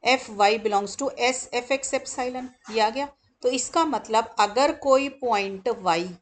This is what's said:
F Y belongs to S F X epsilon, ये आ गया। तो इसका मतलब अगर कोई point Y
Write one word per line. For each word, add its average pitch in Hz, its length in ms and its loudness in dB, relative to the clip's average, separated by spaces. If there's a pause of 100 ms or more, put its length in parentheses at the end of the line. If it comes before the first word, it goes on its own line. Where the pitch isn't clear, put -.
F 254 120 4 (200)
Y 202 180 8
belongs 202 380 -2
to 277 120 -2 (120)
S 254 180 2 (160)
F 240 180 -4
X 277 220 -4
epsilon, 254 520 -6 (240)
ये 220 100 0
आ 214 100 4
गया। 269 180 -4 (340)
तो 247 80 2
इसका 330 340 0
मतलब 226 540 0
अगर 226 340 2
कोई 277 360 2
point 202 600 -2 (180)
Y 175 180 2 (180)